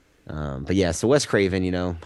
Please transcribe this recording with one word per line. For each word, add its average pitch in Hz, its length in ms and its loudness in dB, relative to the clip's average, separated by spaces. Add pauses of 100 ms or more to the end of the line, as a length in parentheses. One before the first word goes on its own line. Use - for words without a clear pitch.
(280)
Um, 71 360 -8
but 90 120 -2
yeah, 90 160 2
so 110 160 0
Wes 143 180 4
Craven, 95 380 2
you 92 80 0
know, 90 340 -2